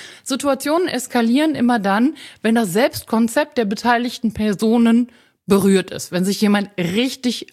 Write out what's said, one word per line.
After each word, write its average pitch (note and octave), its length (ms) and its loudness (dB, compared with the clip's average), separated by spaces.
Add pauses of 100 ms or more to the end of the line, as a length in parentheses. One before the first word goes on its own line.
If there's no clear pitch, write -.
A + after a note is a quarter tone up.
(240)
Situationen C#4+ 640 -2
eskalieren B3+ 680 0
immer A#3+ 240 2
dann, G#3 340 2 (280)
wenn A3+ 140 2
das A3 180 0
Selbstkonzept A#3+ 840 0
der A#3 80 0
beteiligten A#3 680 -2
Personen A3+ 760 2 (360)
berührt F#3+ 460 2
ist, - 200 -12
wenn F3+ 140 -2
sich G3 160 -2
jemand G3+ 360 2
richtig A3+ 760 -4